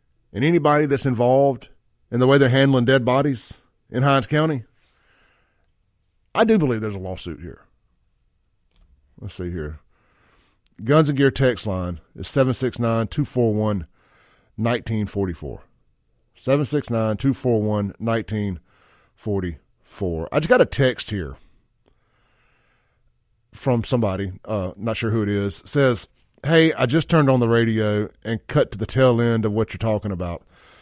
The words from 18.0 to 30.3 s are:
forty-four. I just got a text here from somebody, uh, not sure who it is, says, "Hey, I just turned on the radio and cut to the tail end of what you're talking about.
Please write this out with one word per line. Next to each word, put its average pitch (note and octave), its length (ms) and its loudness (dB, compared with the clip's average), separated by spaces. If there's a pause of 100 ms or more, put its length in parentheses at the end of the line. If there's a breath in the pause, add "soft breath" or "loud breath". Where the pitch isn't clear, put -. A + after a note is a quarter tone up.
forty-four. F2+ 1200 -6
I D3+ 80 -2
just D#3 80 -2
got B3 140 6
a - 40 4
text - 440 -2
here E2 260 -8 (2250)
from A#2+ 320 -2
somebody, G2 480 -2 (140)
uh, G2 320 -4
not A2 180 -6
sure A2+ 160 -4
who A2+ 100 0
it G2+ 60 -2
is, G2+ 380 -4
says, C3+ 420 0 (380)
"Hey, D#3+ 260 4
I B2+ 140 -2
just D3 240 0
turned D3+ 200 4
on B2+ 120 4
the A#2 80 2
radio A2 600 0 (140)
and A2+ 240 -4
cut - 240 0
to G#2+ 60 -12
the G#2+ 80 -6
tail B2+ 340 2
end A#2 240 2
of G#2+ 80 0
what G#2+ 220 -2
you're F#2 60 -10
talking G#2+ 340 -2
about. F2 300 -8 (380 soft breath)